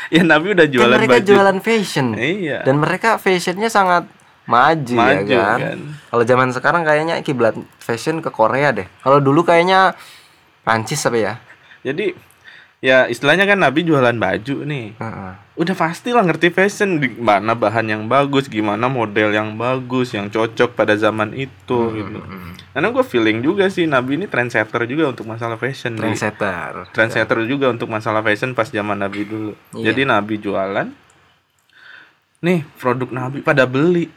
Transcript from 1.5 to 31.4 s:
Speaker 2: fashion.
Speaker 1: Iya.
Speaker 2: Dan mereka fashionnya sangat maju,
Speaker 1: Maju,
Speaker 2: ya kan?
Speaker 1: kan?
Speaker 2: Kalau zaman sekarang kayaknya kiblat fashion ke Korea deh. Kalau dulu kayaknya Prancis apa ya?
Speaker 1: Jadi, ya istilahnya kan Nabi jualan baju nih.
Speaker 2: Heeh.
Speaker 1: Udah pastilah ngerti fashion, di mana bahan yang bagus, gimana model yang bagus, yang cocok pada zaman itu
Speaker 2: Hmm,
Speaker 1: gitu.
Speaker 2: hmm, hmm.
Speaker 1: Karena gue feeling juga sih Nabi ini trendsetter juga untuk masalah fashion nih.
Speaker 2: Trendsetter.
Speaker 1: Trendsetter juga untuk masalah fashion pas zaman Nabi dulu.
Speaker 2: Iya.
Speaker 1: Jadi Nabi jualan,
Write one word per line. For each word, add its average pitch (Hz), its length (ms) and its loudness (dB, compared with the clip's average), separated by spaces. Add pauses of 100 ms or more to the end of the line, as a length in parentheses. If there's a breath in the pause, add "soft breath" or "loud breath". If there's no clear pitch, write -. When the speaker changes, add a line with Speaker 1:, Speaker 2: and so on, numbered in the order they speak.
Speaker 2:
fashion. 185 540 0
Speaker 1:
Iya. 143 480 -2
Speaker 2:
Dan 135 160 2
mereka 180 400 0
fashionnya 185 500 -2
sangat 185 380 2 (400)
maju, 127 500 2
Speaker 1:
Maju, 117 300 2
Speaker 2:
ya 104 240 2
kan? 117 100 2
Speaker 1:
kan? - 200 -6 (280)
Speaker 2:
Kalau 120 160 0
zaman 127 280 4
sekarang 139 320 0
kayaknya 156 360 0
kiblat 120 380 0 (180)
fashion 156 460 -6
ke 156 80 -6
Korea 123 420 2
deh. 98 140 -4 (160)
Kalau 135 160 4
dulu 143 240 4
kayaknya 180 560 4 (640 loud breath)
Prancis 113 420 -2
apa 120 140 0
ya? 104 160 -2 (480 loud breath)
Speaker 1:
Jadi, 165 320 -4 (680 loud breath)
ya 131 260 6
istilahnya 143 380 2
kan 202 140 2
Nabi 151 240 2
jualan 139 320 4
baju 104 500 -2
nih. 131 300 -8
Speaker 2:
Heeh. 101 380 -12 (240)
Speaker 1:
Udah 170 180 -4
pastilah 180 480 -2
ngerti 165 300 2
fashion, 190 480 0
di 131 120 -2
mana 107 400 2
bahan 113 380 0
yang 107 160 -4
bagus, 139 400 0
gimana 107 420 -2
model 110 440 0
yang 107 240 -2
bagus, 123 580 -4
yang 101 160 -6
cocok 117 420 -2
pada 107 220 2
zaman 107 400 -2
itu 131 480 -10
Speaker 2:
Hmm, 113 160 -4
Speaker 1:
gitu. 101 220 -10
Speaker 2:
hmm, - 100 -18
hmm. 90 240 -16 (160)
Speaker 1:
Karena 185 240 -2
gue 262 80 0
feeling 113 400 0
juga 185 260 0
sih 180 220 -2
Nabi 135 320 0
ini 202 60 -6
trendsetter 117 580 -2
juga 143 240 -2
untuk 110 160 -10
masalah 117 320 -8
fashion 120 400 -8
nih. 110 60 -6
Speaker 2:
Trendsetter. 101 880 -6
Speaker 1:
Trendsetter 113 520 0
juga 131 300 0
untuk 117 160 -8
masalah 107 320 -2
fashion 113 320 -2
pas 113 160 -2
zaman 104 260 -4
Nabi 101 300 -6
dulu. 107 320 -10 (160)
Speaker 2:
Iya. 110 160 -4
Speaker 1:
Jadi 117 140 0
Nabi 107 340 -2
jualan, 101 500 -4 (1500 loud breath)